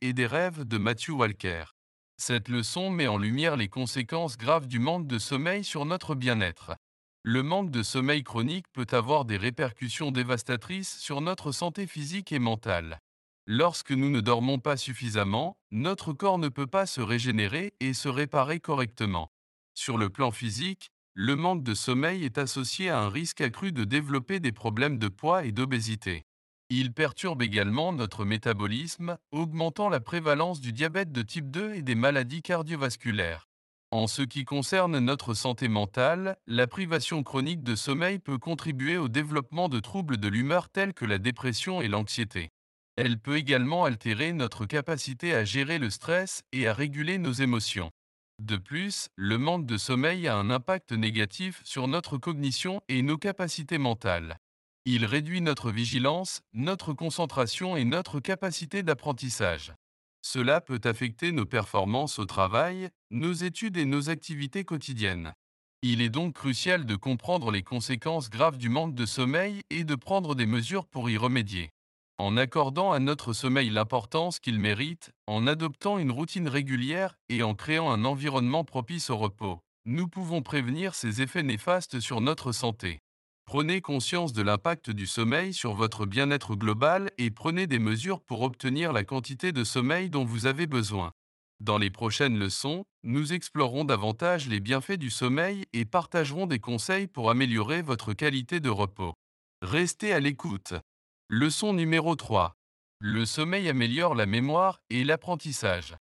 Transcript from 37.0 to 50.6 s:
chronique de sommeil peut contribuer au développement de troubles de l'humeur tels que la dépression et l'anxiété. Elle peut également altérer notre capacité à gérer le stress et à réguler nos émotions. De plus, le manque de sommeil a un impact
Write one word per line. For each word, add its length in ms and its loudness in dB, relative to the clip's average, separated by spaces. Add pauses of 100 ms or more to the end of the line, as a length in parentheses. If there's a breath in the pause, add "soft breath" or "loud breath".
chronique 400 -2
de 120 0
sommeil 440 0
peut 180 -4
contribuer 600 -2
au 100 2
développement 640 0
de 100 0
troubles 380 -2
de 100 0
l'humeur 400 2
tels 260 0
que 120 -6
la 120 2
dépression 640 -2
et 80 0
l'anxiété. 640 -2 (480)
Elle 220 2
peut 180 -2
également 480 2
altérer 480 0
notre 320 -2
capacité 680 -2
à 120 4
gérer 340 0
le 100 0
stress 640 -2
et 160 2
à 60 4
réguler 460 -2
nos 120 0
émotions. 580 0 (480)
De 200 -2
plus, 580 -6
le 220 2
manque 280 0
de 120 -2
sommeil 500 0
a 80 2
un 140 2
impact 420 -2